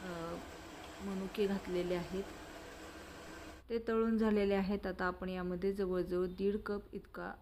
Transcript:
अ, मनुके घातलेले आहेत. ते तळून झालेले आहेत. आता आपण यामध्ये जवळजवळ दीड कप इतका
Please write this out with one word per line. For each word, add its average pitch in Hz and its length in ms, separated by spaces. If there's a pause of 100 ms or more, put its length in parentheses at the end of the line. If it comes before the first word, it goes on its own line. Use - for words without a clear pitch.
अ, 170 320 (680)
मनुके 196 420
घातलेले 180 480
आहेत. 180 280 (1500)
ते 233 180
तळून 226 300
झालेले 208 360
आहेत. 196 340
आता 185 180
आपण 185 240
यामध्ये 185 440
जवळजवळ 180 520
दीड 196 320
कप 208 240 (120)
इतका - 480